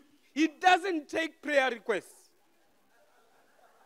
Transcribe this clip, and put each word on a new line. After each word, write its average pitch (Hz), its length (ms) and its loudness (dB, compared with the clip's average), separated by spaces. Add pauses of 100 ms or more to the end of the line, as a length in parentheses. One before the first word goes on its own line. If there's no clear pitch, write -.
(340)
He 311 140 0
doesn't 359 640 0
take 320 320 -6
prayer 269 280 0
requests. 214 600 -8 (1600)